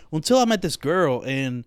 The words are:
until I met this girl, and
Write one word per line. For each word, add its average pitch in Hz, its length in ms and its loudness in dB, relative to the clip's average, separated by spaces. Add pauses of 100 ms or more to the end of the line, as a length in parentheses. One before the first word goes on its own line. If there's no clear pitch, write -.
(120)
until 160 260 2
I 247 80 4
met 220 160 0
this 165 160 -4
girl, 147 460 0
and 131 440 -4